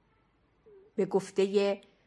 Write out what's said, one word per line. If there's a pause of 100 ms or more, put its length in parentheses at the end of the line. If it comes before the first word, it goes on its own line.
(960)
به
گفتهٔ (260)